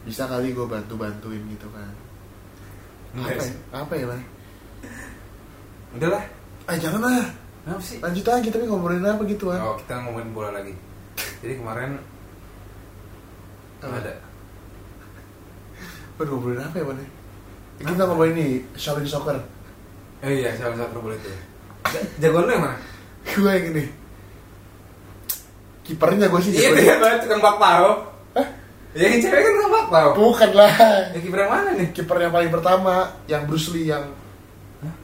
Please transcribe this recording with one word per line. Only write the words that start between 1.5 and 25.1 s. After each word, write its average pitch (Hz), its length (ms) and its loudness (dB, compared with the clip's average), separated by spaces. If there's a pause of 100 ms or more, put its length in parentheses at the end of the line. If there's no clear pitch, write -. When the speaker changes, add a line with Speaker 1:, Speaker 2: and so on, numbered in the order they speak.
Speaker 1:
kan. 104 200 -16 (1200)
Speaker 2:
Enggak 123 220 -8
Speaker 1:
Apa 131 100 -6
Speaker 2:
sih. 123 120 -8 (120)
Speaker 1:
ya? 131 140 -12
Apa 151 140 -10
ya, 135 120 -6
Wan? 123 140 -10 (1700)
Speaker 2:
Udahlah. 180 300 -2 (400)
Speaker 1:
Ah, 170 120 -4
jangan 160 260 -4
lah. 247 220 2 (380)
Speaker 2:
Kenapa 180 200 -10
sih? - 160 -14
Speaker 1:
Lanjut 175 280 -6
aja, 233 240 2
tapi 226 160 -2
ngomongin 180 360 -2
apa 208 220 0
gitu, 202 220 -6
Wan? 180 120 -4
Speaker 2:
Oh, 110 160 -4
kita - 240 -10
ngomongin 117 320 -10
bola 104 200 -8
lagi. 98 220 -12 (680)
Jadi 127 180 -10
kemarin 123 400 -8 (1800)
Speaker 1:
Apa? 127 180 -10
Speaker 2:
ada. 101 140 -10 (2000)
Speaker 1:
Waduh, 151 140 -6
ngomongin 123 300 -6
apa 156 160 -10
ya, 160 80 -4
Wan, 139 120 -8
ya? 139 120 -14 (680)
Speaker 2:
Hah? 147 120 -8
Speaker 1:
Kita 180 140 0
ngomongin 165 300 2
ini, 160 120 0 (280)
Shaolin 147 300 -6
Soccer. 147 320 -4 (840)
Speaker 2:
Eh, 135 160 -4
iya, 120 180 -2
Shaolin 117 240 -6
Soccer 117 220 -8
boleh 110 180 -8
tuh. 95 140 -14 (540)
Ja-, 160 200 -2 (120)
jagoan 160 260 4
lu 247 80 0
yang 180 120 0
mana? 127 120 -6 (500)
Speaker 1:
Gue 196 240 2
yang 180 200 2
ini. 151 140 -2 (2000)